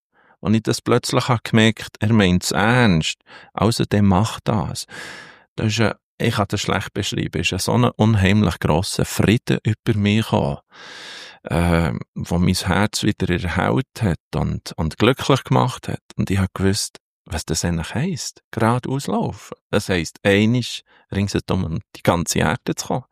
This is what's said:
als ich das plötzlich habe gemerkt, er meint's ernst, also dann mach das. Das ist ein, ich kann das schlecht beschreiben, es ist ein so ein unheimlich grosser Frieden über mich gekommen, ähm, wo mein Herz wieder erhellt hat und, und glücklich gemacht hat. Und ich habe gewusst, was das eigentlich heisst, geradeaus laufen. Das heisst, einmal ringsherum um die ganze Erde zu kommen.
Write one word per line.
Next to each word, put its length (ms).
als 140
ich 80
das 180
plötzlich 460
habe 160
gemerkt, 560
er 140
meint's 380
ernst, 680
also 340
dann 180
mach 380
das. 420
Das 120
ist 140
ein, 120
ich 180
kann 140
das 120
schlecht 320
beschreiben, 480
es 60
ist 60
ein 60
so 140
ein 180
unheimlich 680
grosser 460
Frieden 580
über 340
mich 280
gekommen, 320
ähm, 500
wo 220
mein 180
Herz 480
wieder 260
erhellt 720
hat 180
und, 420
und 200
glücklich 460
gemacht 440
hat. 140
Und 140
ich 60
habe 160
gewusst, 440
was 200
das 180
eigentlich 300
heisst, 480
geradeaus 560
laufen. 480
Das 200
heisst, 340
einmal 380
ringsherum 520
um 160
die 80
ganze 360
Erde 360
zu 120
kommen. 240